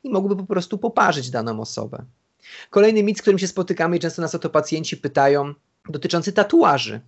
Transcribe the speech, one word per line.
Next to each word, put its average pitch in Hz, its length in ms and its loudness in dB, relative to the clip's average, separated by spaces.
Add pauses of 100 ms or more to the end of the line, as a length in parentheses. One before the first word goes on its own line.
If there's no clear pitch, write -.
i 262 60 -8
mogłyby 196 260 0
po 190 160 -8
prostu 190 260 -4
poparzyć 175 520 0
daną 113 300 -4
osobę. 113 440 -10 (680)
Kolejny 214 320 4
mit, 202 160 0
z - 40 -14
którym 190 160 4
się 185 100 -2
spotykamy 175 480 -2
i 170 40 0
często 170 220 -6
nas 156 120 -4
o - 40 -6
to 151 120 -4
pacjenci 156 460 -2
pytają, 143 580 2 (340)
dotyczący 165 440 -4
tatuaży. 139 760 2